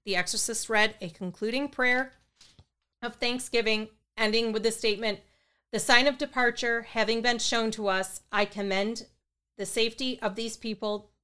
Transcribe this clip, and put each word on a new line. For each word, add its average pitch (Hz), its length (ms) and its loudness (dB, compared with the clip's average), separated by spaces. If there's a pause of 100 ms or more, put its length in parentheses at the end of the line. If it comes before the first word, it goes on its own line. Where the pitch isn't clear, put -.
the 196 100 -2
exorcist 214 540 -2
read 214 320 4
a 180 80 -6
concluding 220 600 -4
prayer 254 440 2 (880)
of 240 140 -8
thanksgiving, 233 760 0 (280)
ending 220 340 2
with 214 120 -2
the 220 80 4
statement, 214 480 -2 (520)
"The 220 80 -2
sign 254 280 6
of 277 100 0
departure 240 680 0
having 226 380 0
been 240 180 2
shown 226 320 0
to 220 160 -4
us, 190 340 -2 (100)
I 208 140 2
commend 202 600 -2 (520)
the 202 80 -4
safety 233 560 -2
of 202 140 -2
these 226 220 -6
people 208 540 -4 (120)